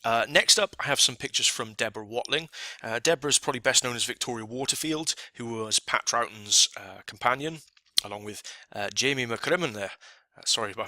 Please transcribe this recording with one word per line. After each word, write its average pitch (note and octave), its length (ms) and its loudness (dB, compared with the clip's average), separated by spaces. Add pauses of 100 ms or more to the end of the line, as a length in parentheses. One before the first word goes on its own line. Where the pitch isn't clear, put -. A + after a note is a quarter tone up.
Uh, A2+ 240 4
next F3+ 300 6
up, G#3 220 0
I - 40 -4
have C#3 160 0
some B2+ 160 4
pictures - 300 -2
from A2+ 260 0
Deborah A2 320 -4
Watling. B2 440 -2 (340)
Uh, A2+ 200 -2
Deborah C3+ 260 2
is C3+ 100 4
probably C3 220 0
best B2+ 240 4
known B2 120 -2
as G#2+ 80 0
Victoria A#2+ 400 -4
Waterfield, C3+ 680 -2 (200)
who A#2+ 120 -10
was A2 340 0
Pat - 260 0
Troughton's, G#2+ 680 2
uh, G2 300 -14
companion, C3+ 520 0 (460)
along G#2 200 -8
with, G#2 180 -8 (320)
uh, G2+ 200 -4
Jamie C3 320 2
McCrimmon C#3+ 460 0
there. G2+ 200 -6 (440)
Uh, - 80 -20
sorry G#2+ 280 0
about A2 160 -4